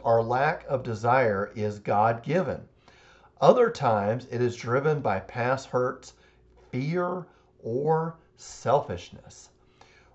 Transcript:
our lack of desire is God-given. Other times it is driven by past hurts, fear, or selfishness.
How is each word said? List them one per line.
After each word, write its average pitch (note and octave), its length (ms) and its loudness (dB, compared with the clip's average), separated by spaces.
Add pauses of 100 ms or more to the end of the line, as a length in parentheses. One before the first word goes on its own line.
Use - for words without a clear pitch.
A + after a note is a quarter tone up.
our A2+ 180 6
lack C3 460 -2
of B2+ 140 -2
desire A2+ 760 0
is G#2 220 -4
God-given. A#2 880 0 (720)
Other A3+ 300 6
times A2+ 600 0
it A#2+ 80 -4
is A#2+ 160 0
driven C#3+ 440 0
by G2+ 200 -2
past B2+ 480 -4
hurts, B2+ 460 -4 (580)
fear, F3 520 -4 (380)
or D#3+ 540 -2 (200)
selfishness. - 1120 -4 (640)